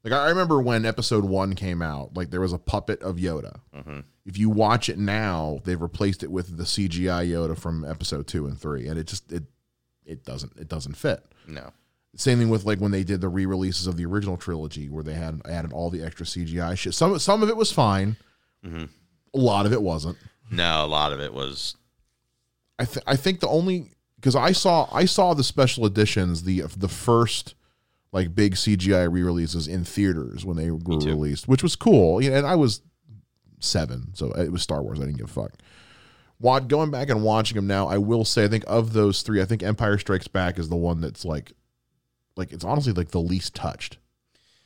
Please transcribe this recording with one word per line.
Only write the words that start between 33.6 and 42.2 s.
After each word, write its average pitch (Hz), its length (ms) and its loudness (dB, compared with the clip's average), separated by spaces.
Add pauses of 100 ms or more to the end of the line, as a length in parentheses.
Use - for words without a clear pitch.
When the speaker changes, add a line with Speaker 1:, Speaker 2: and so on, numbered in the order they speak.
Speaker 1:
seven, 73 540 -4
so 65 180 -4
it 82 200 -2
was 92 100 -4
Star 73 200 -4
Wars. 55 180 -6
I 69 40 -4
didn't 71 140 -4
give 57 100 -8
a - 40 -16
fuck. - 200 -6 (880)
Wa-, 127 200 4
going 147 300 2
back 135 200 -2
and 107 120 2
watching 110 340 2
them 98 100 0
now, 98 220 2
I 98 100 2
will 110 260 2
say, 110 200 2
I 104 40 4
think 107 180 0
of 113 260 2
those 104 300 4
three, 101 200 2
I - 20 2
think 104 180 0
Empire 104 360 2
Strikes 95 300 -2
Back 90 300 0
is 80 100 -6
the 85 80 -2
one 85 240 0
that's, - 240 -8
like, 78 280 -6 (840)